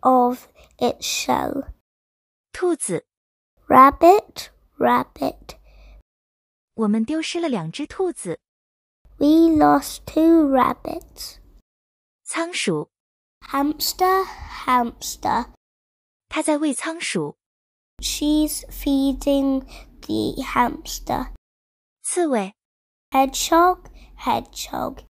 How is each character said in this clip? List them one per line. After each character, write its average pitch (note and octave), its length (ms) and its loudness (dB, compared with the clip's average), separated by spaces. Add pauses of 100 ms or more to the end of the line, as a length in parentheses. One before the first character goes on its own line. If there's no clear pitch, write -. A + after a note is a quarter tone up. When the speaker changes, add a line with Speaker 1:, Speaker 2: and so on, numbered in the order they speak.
Speaker 1:
of B3 460 2 (320)
its - 260 -4
shell. - 600 -4 (840)
Speaker 2:
兔 F4 240 -2
子。 - 300 -6 (640)
Speaker 1:
Rabbit, C#4+ 800 6 (300)
rabbit. - 800 -2 (1160)
Speaker 2:
我 A3 140 -2
们 A3 180 2
丢 D#4 160 -2
失 E4+ 180 -6
了 E4+ 80 -2
两 F3 240 -4
只 D4 140 -8
兔 F#4 260 -4
子。 - 280 -10 (760)
Speaker 1:
We C#4+ 100 4
lost D4+ 800 4
two D#4+ 420 4
rabbits. - 880 -2 (840)
Speaker 2:
仓 E4 280 -6
鼠。 E3+ 380 -4 (600)
Speaker 1:
Hamster, F#4 760 0 (400)
hamster. - 840 -4 (760)
Speaker 2:
它 - 140 -6
在 D4+ 160 0
喂 D4 160 -2
仓 D#4+ 260 -8
鼠。 D#3+ 380 -6 (640)
Speaker 1:
She's D4+ 720 -2
feeding C4+ 920 0 (380)
the - 420 -4
hamster. - 840 -4 (720)
Speaker 2:
刺 - 240 -2
猬。 G#3+ 300 -4 (560)
Speaker 1:
Hedgehog, E4 720 2 (320)
hedgehog. - 960 -8